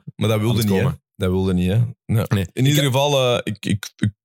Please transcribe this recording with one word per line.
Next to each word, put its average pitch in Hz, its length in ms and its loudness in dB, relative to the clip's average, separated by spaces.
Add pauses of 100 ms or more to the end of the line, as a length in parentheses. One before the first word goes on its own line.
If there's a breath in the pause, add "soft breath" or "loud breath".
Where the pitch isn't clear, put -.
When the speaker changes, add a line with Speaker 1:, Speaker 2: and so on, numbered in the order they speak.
(160)
Speaker 1:
Maar 104 140 -2
dat 110 100 2
wilde 113 140 0
Speaker 2:
aan 104 60 0
het 113 100 0
Speaker 1:
niet, 95 80 2
hè? 101 60 2
Speaker 2:
komen. - 180 -2 (140)
Speaker 1:
Dat 92 140 -2
wilde 95 240 0
niet, 90 160 2
hè? 101 80 2 (280)
Nee. 107 220 0
Speaker 2:
Nee. 98 260 -2
Speaker 1:
In 127 120 0
ieder 147 180 4
Speaker 2:
Ik - 80 0
Speaker 1:
geval, 135 440 2
eh, - 80 0
ik, - 220 -8
ik, 98 300 -4
ik, 104 160 -2 (140)